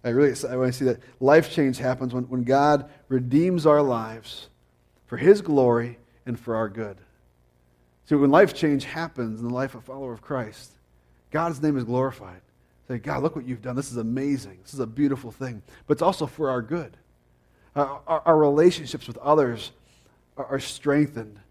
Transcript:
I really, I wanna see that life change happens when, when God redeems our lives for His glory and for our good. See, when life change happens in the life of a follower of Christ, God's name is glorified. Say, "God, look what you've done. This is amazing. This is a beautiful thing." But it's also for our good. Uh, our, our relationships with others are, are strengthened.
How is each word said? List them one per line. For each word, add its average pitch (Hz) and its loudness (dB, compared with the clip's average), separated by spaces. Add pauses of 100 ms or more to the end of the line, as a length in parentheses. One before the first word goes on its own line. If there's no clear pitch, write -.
I 127 -4
really, 131 4 (160)
I 127 -6
wanna 127 0
see 131 -6
that 120 0 (200)
life 151 4
change 135 0
happens 127 -4
when, 127 -4
when 127 -4
God 143 2 (200)
redeems 147 0
our 151 6
lives 113 -4 (580)
for 120 -10
His 190 6
glory 120 2 (280)
and 117 -8
for 117 -6
our 110 -2
good. 104 -10 (1080)
See, 151 0
when 139 4
life 180 6
change 143 -2
happens 120 -8
in 120 -6
the 123 -4
life 127 -6
of 113 -18
a - -20
follower 131 -12
of 107 -16
Christ, 120 -10 (600)
God's 156 -4
name 151 0
is 123 -4
glorified. 120 -4 (460)
Say, 123 -6
"God, 139 -6
look 160 -2
what 127 -10
you've 123 -8
done. 123 -8
This 131 -6
is 120 -8
amazing. 117 -4
This - -20
is 135 -12
a 117 -4
beautiful 127 -2
thing." 120 -12 (240)
But 151 0
it's 139 -2
also 190 0
for 156 -4
our 123 -2
good. 131 -8 (800)
Uh, 139 -2
our, 160 0
our 165 6
relationships 151 2
with 120 -12
others 135 2 (680)
are, 131 -10
are 135 -4
strengthened. 139 -2 (120)